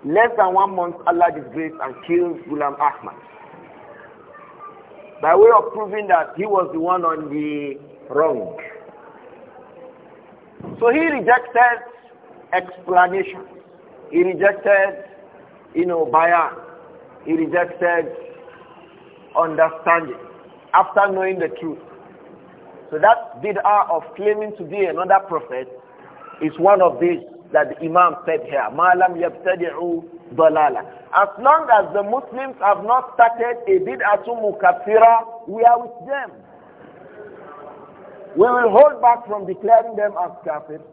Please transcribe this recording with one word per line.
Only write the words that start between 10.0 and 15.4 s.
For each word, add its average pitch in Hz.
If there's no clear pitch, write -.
So 233
he 285
rejected 247
explanation. 180
He 170
rejected, 196